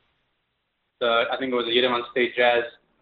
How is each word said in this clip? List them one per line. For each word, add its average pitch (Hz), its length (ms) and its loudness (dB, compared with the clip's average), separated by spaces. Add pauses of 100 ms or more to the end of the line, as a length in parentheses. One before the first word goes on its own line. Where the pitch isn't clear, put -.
(1000)
the, 117 320 0
I 123 60 -4
think 131 140 -6
it 123 40 0
was 120 100 -2
the 113 100 -4
Yerevan 123 360 0
State 120 240 -2
Jazz 120 280 4 (380)